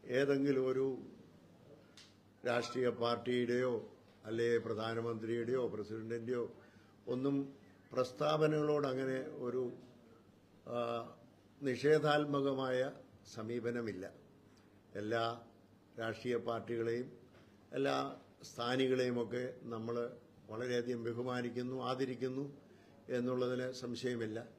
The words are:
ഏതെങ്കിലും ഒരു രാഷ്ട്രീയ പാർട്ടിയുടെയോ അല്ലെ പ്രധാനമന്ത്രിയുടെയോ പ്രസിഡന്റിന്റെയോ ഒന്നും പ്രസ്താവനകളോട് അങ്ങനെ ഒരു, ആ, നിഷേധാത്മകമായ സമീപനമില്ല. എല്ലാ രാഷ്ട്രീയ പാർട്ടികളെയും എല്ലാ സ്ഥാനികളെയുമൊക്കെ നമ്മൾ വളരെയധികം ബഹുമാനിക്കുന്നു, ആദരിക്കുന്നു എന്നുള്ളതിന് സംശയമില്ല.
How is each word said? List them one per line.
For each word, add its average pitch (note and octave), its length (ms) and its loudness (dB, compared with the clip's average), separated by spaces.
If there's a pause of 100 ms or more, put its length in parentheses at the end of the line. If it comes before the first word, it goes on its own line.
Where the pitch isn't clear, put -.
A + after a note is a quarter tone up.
ഏതെങ്കിലും C#3 640 4
ഒരു C3 300 0 (1500)
രാഷ്ട്രീയ B2 420 2
പാർട്ടിയുടെയോ A#2+ 1040 2 (320)
അല്ലെ A#2 340 4
പ്രധാനമന്ത്രിയുടെയോ A#2 1080 0
പ്രസിഡന്റിന്റെയോ A2+ 840 -4 (560)
ഒന്നും C#3 440 0 (400)
പ്രസ്താവനകളോട് D3+ 960 4
അങ്ങനെ C3 340 0
ഒരു, B2 520 -2 (1000)
ആ, A#2+ 380 -2 (540)
നിഷേധാത്മകമായ C#3 1300 4 (420)
സമീപനമില്ല. A2+ 800 -4 (840)
എല്ലാ A2+ 460 0 (600)
രാഷ്ട്രീയ A2+ 360 -2
പാർട്ടികളെയും A#2 760 -2 (600)
എല്ലാ C#3 440 0 (260)
സ്ഥാനികളെയുമൊക്കെ B2 1200 0
നമ്മൾ A#2 480 -4 (400)
വളരെയധികം A#2+ 540 0
ബഹുമാനിക്കുന്നു, B2 800 -2
ആദരിക്കുന്നു C3 720 -2 (520)
എന്നുള്ളതിന് B2+ 640 2
സംശയമില്ല. A#2 720 -4 (120)